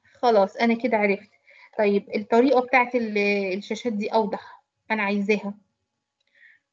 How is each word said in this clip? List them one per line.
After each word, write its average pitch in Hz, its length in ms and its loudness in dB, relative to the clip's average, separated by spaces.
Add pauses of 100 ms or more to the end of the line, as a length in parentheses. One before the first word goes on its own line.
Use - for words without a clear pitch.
(140)
خلاص، 214 420 2
أنا 233 180 2
كده 226 220 0
عرفت. 202 340 0 (480)
طيب، 202 380 0
الطريقة 240 440 2
بتاعت 247 340 0
ال-، 220 240 -2 (380)
الشاشات 214 360 -8
دي 208 220 -4
أوضح، - 480 -4 (280)
أنا 214 120 -2
عايزاها. 202 520 -2 (1200)